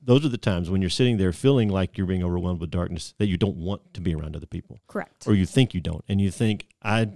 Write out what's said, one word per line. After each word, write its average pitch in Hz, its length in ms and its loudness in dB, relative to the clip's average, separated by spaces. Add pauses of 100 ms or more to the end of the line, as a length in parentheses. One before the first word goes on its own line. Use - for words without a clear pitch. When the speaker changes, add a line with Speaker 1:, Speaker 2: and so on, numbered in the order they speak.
Speaker 1:
those 135 220 4
are 147 60 0
the 110 80 -4
times 87 320 -2
when 95 100 0
you're 92 80 0
sitting 120 300 2
there 95 120 2
feeling 123 380 2
like 95 300 0
you're 95 80 -2
being 90 180 0
overwhelmed 87 380 -2
with 85 80 -4
darkness, 85 480 -6
that 104 80 0
you 92 100 0
don't 101 220 0
want 90 340 -8
to - 80 -12
be 85 140 -2
around 78 200 -8
other 78 120 -12
people. - 400 -12
Speaker 2:
Correct. - 420 -10
Speaker 1:
Or 107 60 4
you 95 100 4
think 127 300 2
you 87 80 -4
don't, 78 260 -6
and 101 140 0
you 98 80 2
think, 107 380 -2 (140)
"I, 110 340 0